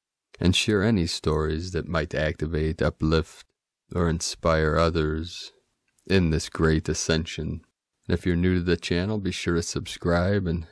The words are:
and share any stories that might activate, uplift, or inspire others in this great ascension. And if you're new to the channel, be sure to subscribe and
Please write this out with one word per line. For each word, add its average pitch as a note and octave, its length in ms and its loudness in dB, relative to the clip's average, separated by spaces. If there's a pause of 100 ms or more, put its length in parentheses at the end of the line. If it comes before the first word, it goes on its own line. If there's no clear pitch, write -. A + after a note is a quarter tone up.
(400)
and F#2+ 160 4
share G#2 260 2
any G2+ 240 2
stories D#2 680 -2
that D#2+ 140 -4
might D#2+ 280 -2
activate, D#2 680 -2
uplift, D#2+ 640 0 (500)
or F2 140 0
inspire D#2+ 680 0
others E2 760 0 (540)
in F2+ 240 4
this D#2+ 180 0
great D#2+ 400 2
ascension. D#2+ 720 -4 (480)
And F#2 100 0
if - 60 -8
you're F2 120 2
new F2+ 180 2
to F2+ 80 0
the F2 160 0
channel, F#2 400 -2
be F#2 140 -4
sure F2 240 -2
to E2 60 0
subscribe F2 840 -2
and E2 260 -2